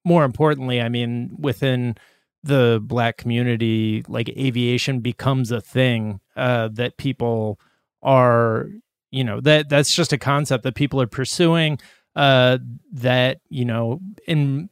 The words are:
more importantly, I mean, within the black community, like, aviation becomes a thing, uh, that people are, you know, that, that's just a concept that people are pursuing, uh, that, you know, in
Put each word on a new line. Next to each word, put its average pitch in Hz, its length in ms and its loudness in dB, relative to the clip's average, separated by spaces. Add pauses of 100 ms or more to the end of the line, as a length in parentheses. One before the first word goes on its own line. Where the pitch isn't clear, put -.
more 170 200 4
importantly, 131 560 0
I 117 80 -2
mean, 120 500 -4
within 127 560 -2 (480)
the 123 400 4
black 117 340 -2
community, 113 920 -2
like, 117 200 -4
aviation 123 720 -2
becomes 123 520 -2
a 117 100 -4
thing, 113 580 -2 (160)
uh, 123 380 -2
that 123 240 -6
people 113 640 -4 (420)
are, 120 680 4 (440)
you 131 120 -2
know, 107 180 -4
that, 151 280 4
that's 143 260 2
just 170 160 0
a 143 60 2
concept 139 460 0
that 127 120 -4
people 135 260 0
are 120 60 0
pursuing, 160 720 0 (360)
uh, 127 440 4 (320)
that, 127 480 0 (100)
you 127 160 -4
know, 117 340 -4 (280)
in 147 440 0